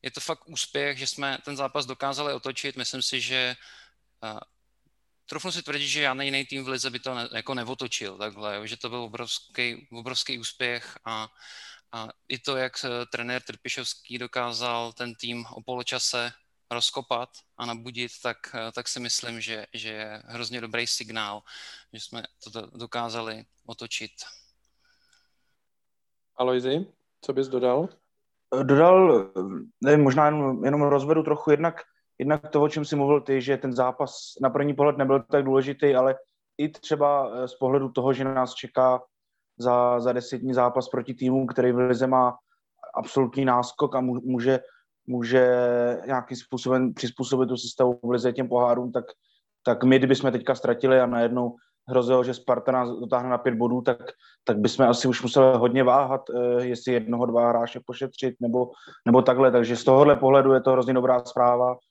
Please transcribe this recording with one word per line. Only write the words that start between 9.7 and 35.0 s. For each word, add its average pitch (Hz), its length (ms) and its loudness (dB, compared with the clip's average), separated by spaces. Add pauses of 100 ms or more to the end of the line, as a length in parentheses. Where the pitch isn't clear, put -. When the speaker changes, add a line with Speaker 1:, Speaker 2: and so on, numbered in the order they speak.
Speaker 1:
obrovský 120 480 -10
úspěch 120 680 -8
a, 110 220 -10 (640)
a 113 180 -14 (180)
i 127 120 -10
to, 139 160 -6
jak, 127 180 -6 (120)
eh, 120 200 -8
trenér 123 360 -8
Trpišovský - 760 -12
dokázal 120 760 -6
ten 120 220 -12
tým 120 300 -10 (100)
o 117 60 -16
poločase 123 680 -6 (400)
rozkopat 120 580 -4 (280)
a 120 80 -10
nabudit, 117 460 -10 (120)
tak, 117 140 -6 (180)
eh, 113 160 -10
tak - 160 -10
si - 120 -8
myslím, 117 420 -6
že, 110 320 -10
že 110 160 -12
je 107 360 -14
hrozně 120 360 -10
dobrý 117 260 -6
signál, 107 540 -8 (520)
že 110 60 -18
jsme 117 240 -14 (200)
to - 60 -20
do-, 110 180 -14 (100)
dokázali 113 680 -8 (200)
otočit. 113 460 -12 (2250)
Speaker 2:
Alojzi, 127 520 -2 (340)
co 135 120 -8
bys 131 140 -2
dodal? 131 420 -2 (760)
Speaker 3:
Dodal, 143 680 6 (520)
nevím, 147 200 6
možná 139 220 4
jenom, 147 400 0
jenom 147 160 2
rozvedu 143 420 2
trochu 151 280 0
jednak, 160 300 0 (400)
jednak 151 280 -2
to, 151 120 2
o 147 80 4
čem 151 160 -4
jsi 151 100 -4
mluvil 143 260 4
ty, 135 200 0
že 131 160 0
ten 131 160 -6
zápas 127 680 -4
na 131 80 2
první 143 240 0
pohled 143 240 2
nebyl 135 260 2